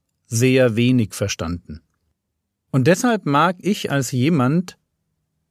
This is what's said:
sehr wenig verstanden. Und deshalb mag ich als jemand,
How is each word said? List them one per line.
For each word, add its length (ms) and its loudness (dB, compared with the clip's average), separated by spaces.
sehr 500 2
wenig 380 0
verstanden. 680 -8
Und 160 2
deshalb 380 0
mag 340 0
ich 320 -4
als 200 -2
jemand, 680 0